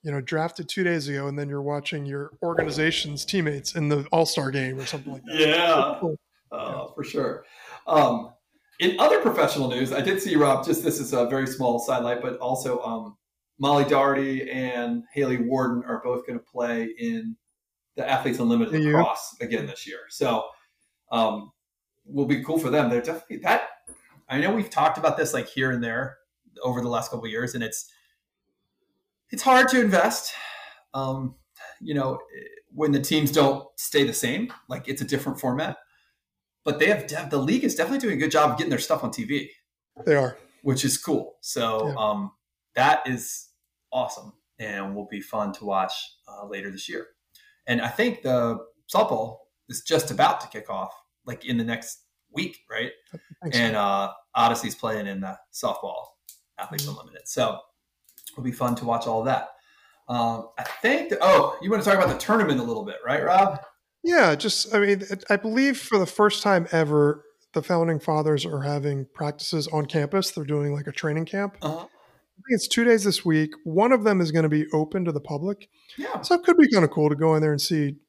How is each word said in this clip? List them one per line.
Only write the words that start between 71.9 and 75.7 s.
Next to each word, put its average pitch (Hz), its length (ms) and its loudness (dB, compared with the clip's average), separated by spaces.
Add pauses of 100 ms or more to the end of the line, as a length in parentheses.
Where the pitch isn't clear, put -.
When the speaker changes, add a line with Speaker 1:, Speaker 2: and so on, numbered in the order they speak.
Speaker 1:
think 254 200 -2
it's - 120 -2
two - 160 2
days 226 220 6
this 196 180 0
week. 156 280 2 (120)
One 190 300 4
of 226 100 2
them 202 160 4
is 165 120 2
gonna 156 180 4
be 151 240 2
open 156 320 0
to 170 60 0
the 147 100 -4
public. 170 480 -6 (280)